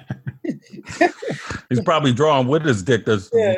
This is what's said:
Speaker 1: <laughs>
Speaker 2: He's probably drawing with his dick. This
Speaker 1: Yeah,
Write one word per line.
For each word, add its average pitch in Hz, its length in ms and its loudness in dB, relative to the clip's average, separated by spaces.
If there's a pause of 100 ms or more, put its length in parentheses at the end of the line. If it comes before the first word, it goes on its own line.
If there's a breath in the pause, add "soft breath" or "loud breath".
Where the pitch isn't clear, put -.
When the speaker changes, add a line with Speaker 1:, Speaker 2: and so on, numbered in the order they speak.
(440)
Speaker 1:
<laughs> - 1200 -6
Speaker 2:
He's 127 140 0
probably 151 300 2
drawing 135 360 2
with 156 160 0
his 117 180 0
dick. 110 220 0
This 104 280 -2
Speaker 1:
Yeah, 202 260 2